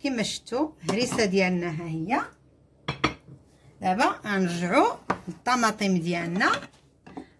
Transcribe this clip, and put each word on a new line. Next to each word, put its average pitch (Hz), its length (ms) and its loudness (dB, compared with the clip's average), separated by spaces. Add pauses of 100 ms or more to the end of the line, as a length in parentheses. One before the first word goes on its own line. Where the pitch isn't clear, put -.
كما 247 180 0
شفتوا - 460 -4 (220)
هريسة 240 340 2
ديالنا 180 460 2
ها 165 180 -6
هي. 160 320 -2 (1600)
دابا 196 240 2
غنرجعوا 190 920 2 (320)
للطماطم 214 680 0
ديالنا، 175 540 0 (880)